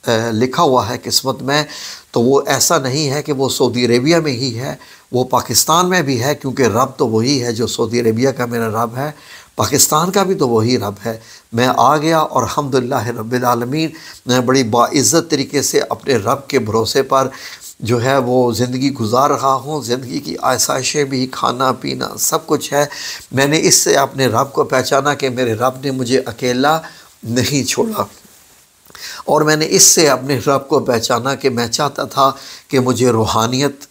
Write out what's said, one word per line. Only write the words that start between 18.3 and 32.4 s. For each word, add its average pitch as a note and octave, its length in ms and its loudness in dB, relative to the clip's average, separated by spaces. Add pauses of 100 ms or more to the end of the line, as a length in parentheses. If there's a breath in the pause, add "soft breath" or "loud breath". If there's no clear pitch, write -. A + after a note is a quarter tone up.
ज़िंदगी B2+ 380 -2
गुजार B2 400 2
रहा C3+ 240 2
हूँ। C#3 300 -4
ज़िंदगी B2+ 360 -4
की - 140 -10 (100)
आसाइशें C3+ 640 0
भी, C3 180 -2
खाना B2+ 460 -2
पीना B2+ 360 -6 (120)
सब - 260 -2
कुछ - 260 -2
है। C#3+ 160 2 (460 loud breath)
मैंने C#3+ 240 2
इससे - 380 2
अपने C3+ 320 0
रब B2 260 0
को D3 100 2
पहचाना C#3 500 0
कि C#3 160 -4
मेरे A#2+ 240 -2
रब C3 300 -2
ने C#3 60 -2
मुझे C3 380 0
अकेला C3 520 0 (460 loud breath)
नहीं B2 380 0
छोड़ा। - 440 -2 (1200 loud breath)
और D3+ 160 2
मैंने D#3 220 2
इससे - 400 4
अपने C3 300 2 (120)
रब C#3 220 2
को C#3+ 100 4
पहचाना B2 540 0
कि C3 160 0
मैं A#2 180 -2
चाहता C#3+ 380 -2
था C3+ 240 2 (400 loud breath)